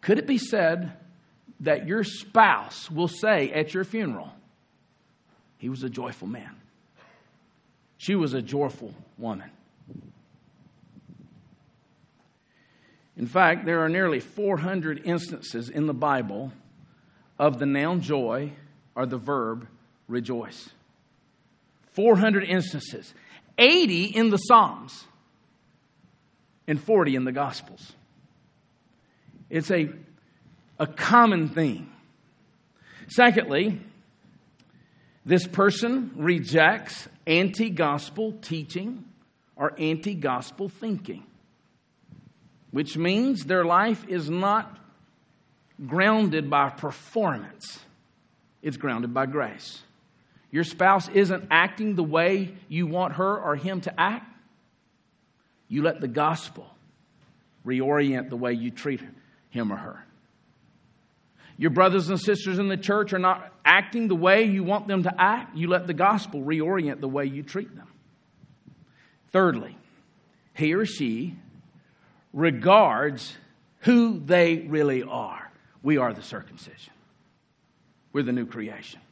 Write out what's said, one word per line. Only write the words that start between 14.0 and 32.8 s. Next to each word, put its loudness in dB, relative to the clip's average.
four -4
hundred -4
instances -6
in -4
the -2
Bible -2
of 2
the -4
noun 0
joy -4
or -4
the -6
verb -4
rejoice. -8
Four 6
hundred 4
instances. -4
Eighty 6
in 0
the 2
Psalms 2
and -2
forty 2
in -2
the -4
Gospels. -8
It's -4
a, 0
a 0
common 4
theme. -4